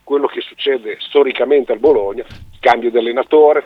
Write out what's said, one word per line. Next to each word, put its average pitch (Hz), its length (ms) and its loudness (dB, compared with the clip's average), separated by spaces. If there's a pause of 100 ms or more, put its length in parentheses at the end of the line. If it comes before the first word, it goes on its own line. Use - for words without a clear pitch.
quello 143 240 -2
che - 140 -12
succede 117 580 -6
storicamente 131 720 0
al 110 80 -4
Bologna, 117 460 0 (340)
cambio 120 320 0
di 117 60 -2
allenatore, 139 680 2